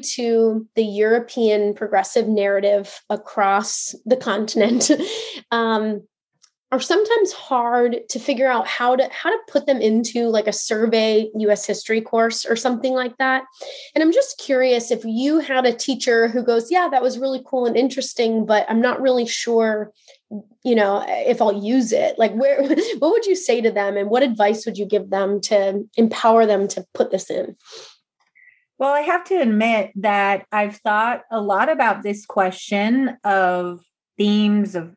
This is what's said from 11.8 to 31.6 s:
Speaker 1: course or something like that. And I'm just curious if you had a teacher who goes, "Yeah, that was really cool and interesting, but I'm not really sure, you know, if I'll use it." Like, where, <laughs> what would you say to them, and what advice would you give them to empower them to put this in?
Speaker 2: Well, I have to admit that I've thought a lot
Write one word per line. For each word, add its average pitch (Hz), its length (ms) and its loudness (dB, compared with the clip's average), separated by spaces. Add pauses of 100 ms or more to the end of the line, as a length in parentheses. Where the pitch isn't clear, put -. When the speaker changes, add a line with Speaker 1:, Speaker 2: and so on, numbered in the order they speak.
Speaker 1:
course 226 460 0
or 226 100 0
something 254 380 -2
like 247 240 -4
that. 262 240 0 (520)
And 311 80 2
I'm 320 100 4
just 539 260 0
curious 254 520 0
if 220 140 -2
you 254 340 0
had 262 280 0
a 233 80 2
teacher 233 540 0
who 233 140 -2
goes, 233 280 0
"Yeah, 349 180 2
that 254 140 0
was 240 160 -2
really 262 260 -4
cool 247 220 -2
and 233 100 0
interesting, 233 720 0
but 214 240 2
I'm 226 100 2
not 247 220 0
really 254 240 2
sure, 220 640 0 (720)
you 247 100 2
know, 202 320 2
if 233 360 0
I'll 208 200 0
use 226 300 0
it." - 260 0
Like, 220 140 2
where, 269 300 2
<laughs> 339 360 0
what 294 120 2
would 453 160 0
you 370 100 2
say 240 240 0
to 220 100 2
them, 202 280 -2
and 202 100 -2
what 247 140 2
advice 220 420 0
would 196 140 -8
you 202 80 -4
give 202 240 -2
them 196 320 -2
to 202 420 0 (140)
empower 226 480 4
them 202 220 0
to - 260 -10
put - 160 -2
this 185 180 -4
in? - 260 -6 (1200)
Speaker 2:
Well, 277 160 0
I 294 80 2
have 349 220 0
to 381 100 -2
admit 220 640 2
that 202 540 0
I've 208 260 -2
thought 220 540 -2
a 226 120 -2
lot 202 260 0